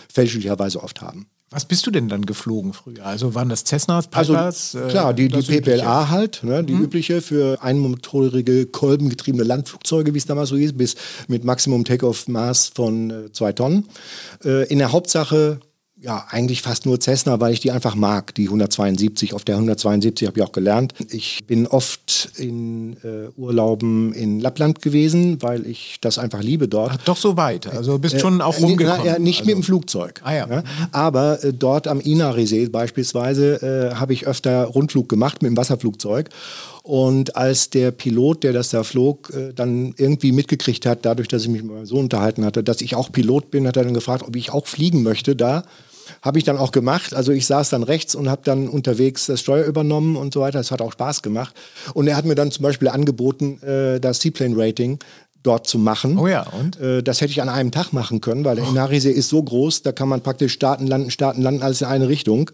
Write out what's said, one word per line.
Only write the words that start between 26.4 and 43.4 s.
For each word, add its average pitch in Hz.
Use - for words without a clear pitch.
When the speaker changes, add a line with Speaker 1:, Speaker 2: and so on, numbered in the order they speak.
Speaker 1:
liebe 131
dort. 107
Speaker 2:
Ach, 131
doch 175
so 202
weit? 127
Also 123
bist 143
Speaker 1:
Äh, 139
Speaker 2:
schon 180
auch 160
Speaker 1:
äh, 160
Speaker 2:
rumgekommen? 170
Speaker 1:
na, 170
ja, 170
nicht 170
Speaker 2:
Also 214
Speaker 1:
mit 214
dem 185
Flugzeug, 156
Speaker 2:
Ah, 151
ja. 135
Speaker 1:
ne? 123
Aber, 147
äh, 139
dort 131
am 143
Inari-See 120
beispielsweise, 127
äh, 120
hab 131
ich 127
öfter 127
Rundflug 131
gemacht 117
mit 135
dem 117
Wasserflugzeug. 120
Und 131
als 127
der 127
Pilot, 131
der 131
das 123
da 113
flog, 135
äh, 135
dann 123
irgendwie 139
mitgekriegt 127
hat, 120
dadurch, 117
dass 113
ich 117
mich 110
mit 110
meinem 107
Sohn 131
unterhalten 110
hatte, 104
dass 110
ich 120
auch 123
Pilot 127